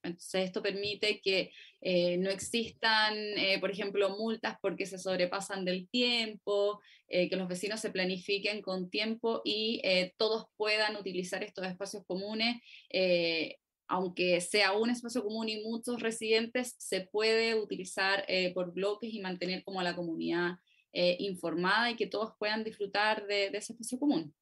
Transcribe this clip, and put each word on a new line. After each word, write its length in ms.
Entonces, 420
esto 180
permite 580
que, 300
eh, 380
no 120
existan, 840
eh, 440
por 100
ejemplo, 460
multas 460
porque 240
se 120
sobrepasan 680
del 260
tiempo, 880
eh, 200
que 80
los 120
vecinos 320
se 100
planifiquen 720
con 280
tiempo 540
y, 380
eh, 360
todos 280
puedan 400
utilizar 460
estos 240
espacios 400
comunes, 560
eh, 680
aunque 520
sea 320
un 180
espacio 340
común 240
y 160
muchos 360
residentes, 800
se 320
puede 500
utilizar, 680
eh, 260
por 180
bloques 400
y 80
mantener 440
como 160
a 40
la 120
comunidad, 560
eh, 260
informada 680
y 60
que 100
todos 320
puedan 260
disfrutar 600
de, 240
de 80
ese 140
espacio 260
común. 440